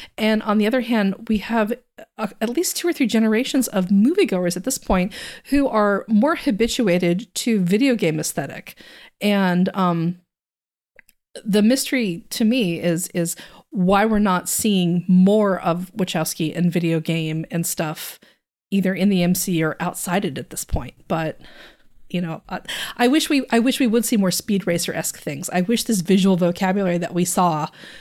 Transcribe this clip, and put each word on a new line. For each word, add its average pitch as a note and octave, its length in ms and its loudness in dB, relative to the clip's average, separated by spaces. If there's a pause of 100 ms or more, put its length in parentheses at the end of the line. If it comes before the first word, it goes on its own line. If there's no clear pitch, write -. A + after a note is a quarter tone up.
(200)
And G#3+ 240 2
on G#3+ 160 0
the G#3 80 2
other B3 140 0
hand, A3+ 480 -2
we G#3+ 100 2
have A3+ 340 -2 (460)
a, G#3+ 100 -6 (100)
at A3 100 -2
least E4 280 -2
two E4+ 100 -4
or E4+ 60 0
three C4+ 140 0
generations A3+ 640 0
of F#3 180 -2
moviegoers G3+ 680 2
at F#3 100 -8
this C4+ 120 -4
point F#3 360 -2 (320)
who C#4 220 2
are G#3 400 2
more A3+ 280 4
habituated F#3+ 1000 0
to A3 260 0
video A3 340 2
game D#3+ 240 0
aesthetic. - 560 -8 (460)
And, F#3+ 540 2
um, F3 440 0 (1200)
the G#3 180 2
mystery A3+ 680 0
to - 160 0
me G#3+ 340 2
is, E3+ 300 -2
is E3+ 260 -4 (340)
why G3 360 2
we're A3 120 2
not G#3 300 2
seeing F3 600 0
more F#3+ 520 4
of F3 360 -4
Wachowski E3 600 -4
and F3 160 0
video E3 300 0
game D#3+ 500 -4
and E3+ 160 -2
stuff - 500 -8 (540)
either F#3+ 220 0
in F#3+ 160 2
the F#3 120 2
M F3 140 2
C F3+ 240 -2
U D#3+ 80 2
or D3+ 140 -4
outside F3+ 420 -4
it C#3+ 140 -4
at - 140 -12
this - 120 -10
point. - 300 -6 (160)
But, D#3+ 300 -4 (720)
you F3+ 120 -4
know, E3 260 -8
I, - 140 -10 (340)
I B3 140 2
wish D4+ 200 2
we, C#4 220 0
I A#3 80 4
wish B3 200 0
we B3+ 80 2
would A3+ 180 2
see - 100 0
more F#3+ 160 2
Speed - 340 -2
Racer-esque E3+ 540 -4
things. C#3+ 300 -8
I F3+ 120 0
wish A3 220 0
this A3 160 0
visual F#3+ 380 4
vocabulary F3+ 600 0
that E3+ 160 -4
we F3+ 120 0
saw D#3+ 420 0 (340)